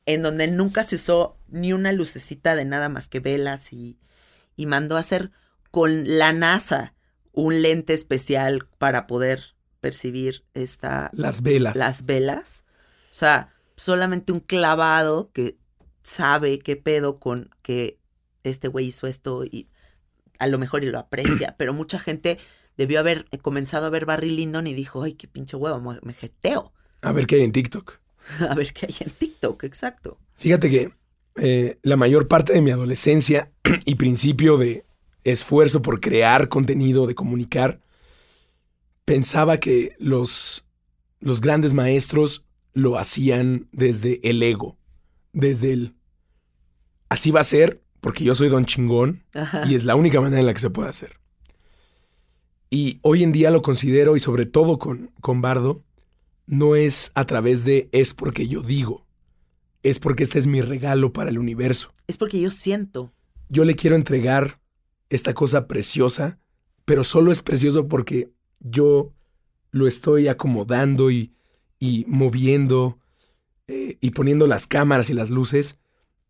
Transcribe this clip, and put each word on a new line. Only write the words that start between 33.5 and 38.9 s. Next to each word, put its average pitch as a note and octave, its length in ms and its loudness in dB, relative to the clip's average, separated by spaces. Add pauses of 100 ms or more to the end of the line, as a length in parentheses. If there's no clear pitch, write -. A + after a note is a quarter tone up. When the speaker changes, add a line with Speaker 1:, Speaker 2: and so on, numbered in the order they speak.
Speaker 2:
<clears throat> - 220 0
y C#3+ 100 0
principio C3+ 600 4
de A#2+ 280 -2 (380)
esfuerzo D3 580 4
por A#2 180 -2
crear A#2+ 500 4
contenido, C3+ 580 2
de B2 80 -4
comunicar, B2 680 -4 (1200)